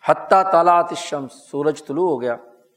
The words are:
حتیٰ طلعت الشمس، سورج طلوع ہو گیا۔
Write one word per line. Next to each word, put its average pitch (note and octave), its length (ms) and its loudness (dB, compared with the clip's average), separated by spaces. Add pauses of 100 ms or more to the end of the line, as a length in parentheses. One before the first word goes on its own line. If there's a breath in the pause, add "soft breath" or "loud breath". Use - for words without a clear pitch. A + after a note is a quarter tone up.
حتیٰ F#3+ 480 2
طلعت E3+ 380 4
الشمس، C#3+ 420 -8
سورج C#3+ 520 -6
طلوع E3 240 -2
ہو C3+ 120 -2
گیا۔ A#2+ 160 -4 (400)